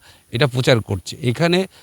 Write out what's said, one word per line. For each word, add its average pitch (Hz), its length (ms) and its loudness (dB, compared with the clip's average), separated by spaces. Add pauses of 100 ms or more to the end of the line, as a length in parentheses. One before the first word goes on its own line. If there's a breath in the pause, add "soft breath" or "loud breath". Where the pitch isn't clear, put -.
(320 soft breath)
এটা 127 140 0
প্রচার 127 340 2
করছে। 98 420 -6
এখানে 170 440 0 (160 soft breath)